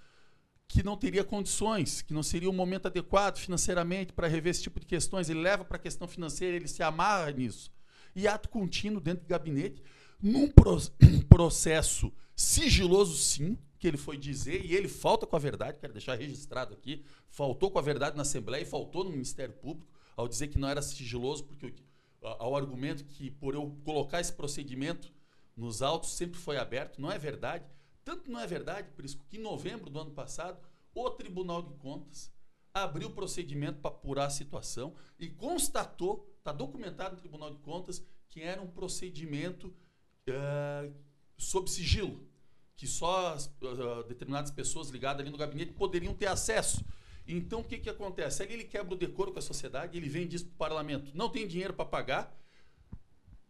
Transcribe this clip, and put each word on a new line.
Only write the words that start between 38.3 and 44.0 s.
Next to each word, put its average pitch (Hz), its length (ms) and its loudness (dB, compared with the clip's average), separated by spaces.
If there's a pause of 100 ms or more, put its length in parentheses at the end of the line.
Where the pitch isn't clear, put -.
era 175 200 -6
um 175 60 -10
procedimento, 175 1040 -6 (540)
eh, 143 640 -4 (460)
sob 190 320 -2
sigilo, 180 560 0 (500)
que 143 120 -10
só 175 460 2
as, 143 140 -6 (160)
ah, 123 440 -4